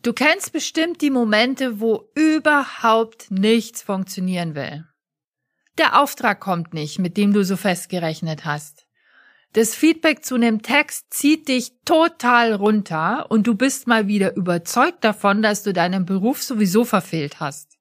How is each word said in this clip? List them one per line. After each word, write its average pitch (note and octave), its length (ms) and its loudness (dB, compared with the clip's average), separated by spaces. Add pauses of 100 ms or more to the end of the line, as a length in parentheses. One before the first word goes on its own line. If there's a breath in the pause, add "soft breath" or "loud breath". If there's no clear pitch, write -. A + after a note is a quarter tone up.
Du A#3+ 100 -2
kennst D#4+ 400 0
bestimmt E4 480 -4
die D4 80 2
Momente, A#3+ 680 0
wo A3 340 -2
überhaupt C#4+ 1160 0
nichts G#3+ 500 0
funktionieren F#3 720 -6
will. D3 320 -10 (960)
Der D#4 200 4
Auftrag C4+ 400 0
kommt E3+ 360 -4
nicht, D3+ 240 -6
mit F3+ 180 -2
dem G3+ 160 2
du G3+ 100 2
so F#3 140 -2
festgerechnet E3+ 880 -4
hast. D3+ 400 -8 (680 soft breath)
Das A3 200 2
Feedback D#4+ 500 2
zu B3+ 120 -6
einem A3+ 260 2
Text C#4+ 480 -2
zieht D4+ 380 0
dich B3+ 260 -2 (100)
total B3 680 2
runter G3+ 800 0
und A3 160 2
du A#3+ 80 2
bist B3+ 320 -2
mal A3+ 200 2
wieder G3 280 0
überzeugt F#3 680 0
davon, G#3 380 0
dass G#3 220 2
du G3+ 100 -2
deinen F3+ 320 0
Beruf G3 380 -2
sowieso G#3+ 420 2
verfehlt D#3+ 540 -4
hast. - 420 -10